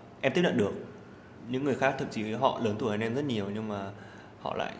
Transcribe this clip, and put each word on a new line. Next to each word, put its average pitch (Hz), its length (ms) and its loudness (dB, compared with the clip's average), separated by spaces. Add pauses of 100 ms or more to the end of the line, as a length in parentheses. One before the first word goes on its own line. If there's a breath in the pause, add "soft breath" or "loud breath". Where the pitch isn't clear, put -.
(220)
em 131 120 4
tiếp 175 80 4
nhận 156 160 4
được. 101 140 4 (800)
Những 127 140 0
người 139 120 4
khác 135 240 4
thậm 147 120 -2
chí 107 220 -2
họ 123 300 4
lớn 104 160 4
tuổi 127 100 2
hơn 104 100 0
em 110 160 0
rất 143 100 0
nhiều 110 280 0
nhưng 110 140 -4
mà 101 240 -4 (500 loud breath)
họ - 140 -2
lại - 240 -2